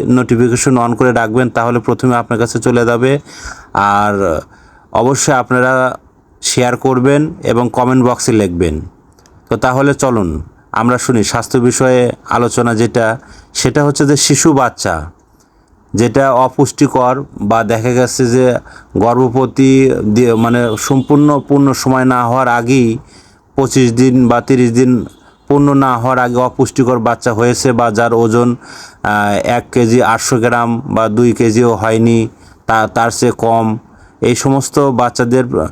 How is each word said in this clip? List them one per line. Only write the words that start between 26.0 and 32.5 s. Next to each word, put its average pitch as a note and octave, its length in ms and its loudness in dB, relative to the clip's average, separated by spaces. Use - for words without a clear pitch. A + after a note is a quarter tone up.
আগে B2 200 0
অপুষ্টিকর B2+ 500 -2
বাচ্চা A#2 340 -2
হয়েছে A#2+ 400 0
বা A#2 180 0
যার A2+ 240 0
ওজন, A#2 340 2
আহ, G#2 1080 -4
এক A#2 160 -6
কেজি A#2+ 300 2
আটশো A2+ 360 0
গ্রাম A#2+ 320 0
বা G#2+ 220 -2
দুই A#2+ 240 2
কেজিও A#2 420 2
হয়নি, A2+ 440 0